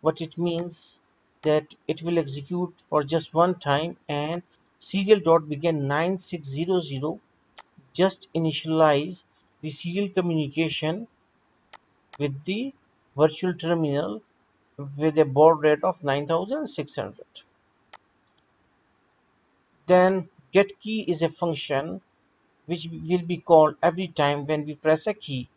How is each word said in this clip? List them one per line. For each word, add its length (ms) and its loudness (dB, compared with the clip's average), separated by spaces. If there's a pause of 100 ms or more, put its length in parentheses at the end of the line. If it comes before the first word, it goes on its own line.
What 220 -2
it 160 -10
means, 600 -6 (420)
that 320 0 (140)
it 140 -4
will 160 0
execute 560 -4 (160)
for 120 2
just 300 -4
one 220 4
time, 420 -2 (140)
and 320 -4 (360)
serial 420 2
dot 280 4
begin 400 -2
nine 300 0
six 280 -10
zero 340 -2
zero, 380 -6 (760)
just 400 0
initialize 920 0 (380)
the 80 -8
serial 400 -4
communication 1000 -2 (1080)
with 260 -4
the 300 -4 (420)
virtual 380 0
terminal 680 -2 (800)
with 200 0
a 60 6
baud 380 6
rate 200 2
of 220 -2
nine 220 -2
thousand 400 -2
six 300 -8
hundred. 280 -8 (2500)
Then 420 4 (240)
get 260 4
key 300 -6
is 140 0
a 80 2
function 720 -4 (640)
which 200 -6 (220)
will 140 0
be 160 -6
called 440 6
every 260 -2
time 360 -2
when 220 -2
we 80 -10
press 320 0
a 80 -4
key 420 -8